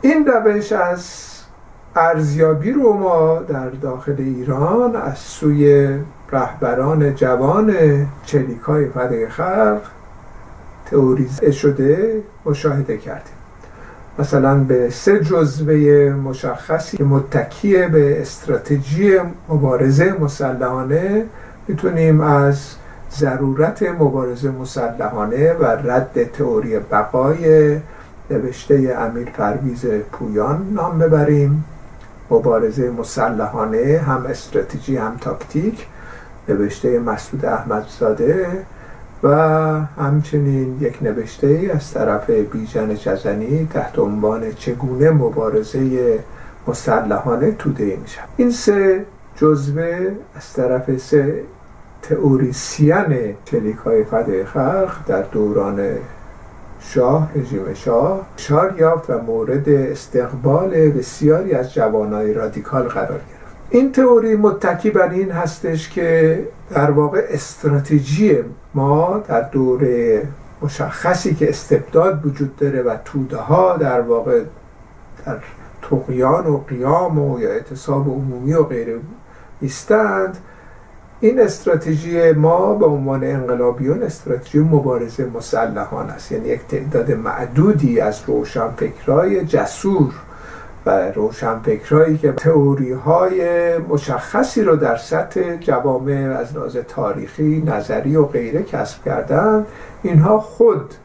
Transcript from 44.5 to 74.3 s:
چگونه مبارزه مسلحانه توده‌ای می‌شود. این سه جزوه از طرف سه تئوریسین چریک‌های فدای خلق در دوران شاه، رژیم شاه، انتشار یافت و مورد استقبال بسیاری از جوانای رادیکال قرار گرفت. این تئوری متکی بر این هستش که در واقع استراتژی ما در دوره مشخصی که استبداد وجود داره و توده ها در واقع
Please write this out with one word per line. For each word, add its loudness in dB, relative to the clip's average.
چگونه 0
مبارزه 0
مسلحانه 0
توده‌ای -4
می‌شود. -14
این 2
سه 2
جزوه 0
از -20
طرف -2
سه 0
تئوریسین 0
چریک‌های 0
فدای -2
خلق -2
در 0
دوران -2
شاه، 2
رژیم -4
شاه، 0
انتشار 0
یافت 2
و 0
مورد -2
استقبال 0
بسیاری 2
از -2
جوانای 0
رادیکال -4
قرار -4
گرفت. -12
این 4
تئوری 4
متکی 2
بر 4
این -2
هستش -4
که 2
در 2
واقع 2
استراتژی 0
ما 2
در 0
دوره 0
مشخصی -2
که 2
استبداد 2
وجود -4
داره -2
و -2
توده -6
ها 2
در 0
واقع 0